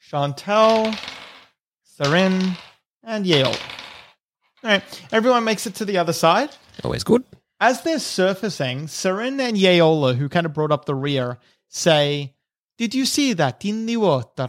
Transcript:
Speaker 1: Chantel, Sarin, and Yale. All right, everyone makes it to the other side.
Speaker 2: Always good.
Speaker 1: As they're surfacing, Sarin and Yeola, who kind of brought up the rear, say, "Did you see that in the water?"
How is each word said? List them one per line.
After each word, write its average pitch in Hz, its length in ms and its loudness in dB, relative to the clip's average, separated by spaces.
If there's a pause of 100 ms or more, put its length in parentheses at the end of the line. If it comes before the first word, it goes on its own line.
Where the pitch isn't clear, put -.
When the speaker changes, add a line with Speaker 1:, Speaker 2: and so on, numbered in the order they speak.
(100)
Speaker 1:
Chantel, 220 840 0 (1000)
Sarin, 185 580 2 (480)
and 214 220 -4
Yale. 139 220 4
All - 1200 -12
right, - 320 -2 (100)
everyone 233 320 4
makes 220 220 -2
it 196 100 -8
to 220 80 -6
the 190 140 -2
other 170 140 0
side. 196 380 2 (340)
Speaker 2:
Always - 200 -4
good. 254 200 4 (360)
Speaker 1:
As 247 220 2
they're 330 160 -2
surfacing, 175 880 -2
Sarin 226 540 -4
and 240 160 -2
Yeola, 160 600 4
who 139 120 -2
kind 170 180 0
of 156 80 -6
brought 151 180 0
up 147 120 -2
the 147 100 -4
rear, 131 440 -2 (300)
say, 147 680 0 (440)
"Did 226 160 -4
you 262 100 0
see 277 300 0
that 151 300 -2
in 220 220 -4
the 233 100 -2
water?" 139 520 -2